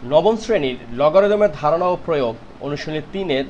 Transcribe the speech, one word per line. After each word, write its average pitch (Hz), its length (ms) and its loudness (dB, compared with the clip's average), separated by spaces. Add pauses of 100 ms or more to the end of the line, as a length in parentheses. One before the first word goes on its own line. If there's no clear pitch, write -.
নবম 165 340 4
শ্রেণীর 156 400 -2 (160)
লগারিদমের 202 560 4 (120)
ধারণা 160 240 0
ও 180 200 0
প্রয়োগ 131 300 0 (260)
অনুশীলনী 147 400 -6 (100)
তিনের 156 380 -2